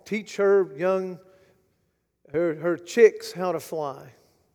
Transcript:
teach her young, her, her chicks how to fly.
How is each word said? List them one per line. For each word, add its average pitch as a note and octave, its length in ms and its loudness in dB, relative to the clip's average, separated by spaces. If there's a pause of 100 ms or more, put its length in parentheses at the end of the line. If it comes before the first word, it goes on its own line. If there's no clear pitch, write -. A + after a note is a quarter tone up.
teach G#3 340 -8
her G3 380 2
young, F#3 440 -4 (1120)
her, E3 220 -2
her E3 200 -2
chicks - 580 4
how F3+ 180 -4
to D#3+ 80 -4
fly. C#3+ 500 -10 (460)